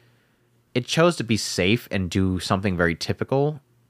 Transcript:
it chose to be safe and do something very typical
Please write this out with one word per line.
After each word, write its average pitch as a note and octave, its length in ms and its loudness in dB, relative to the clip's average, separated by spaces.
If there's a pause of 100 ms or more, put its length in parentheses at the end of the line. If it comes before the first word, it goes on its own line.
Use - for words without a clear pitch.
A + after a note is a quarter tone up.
(760)
it B2 100 -2
chose E3 320 2
to B2+ 80 -6
be A2 100 2
safe G2+ 560 0
and F#2+ 180 -2
do F#2 300 0
something G2 380 0
very E2+ 180 2
typical C#3 640 -2 (300)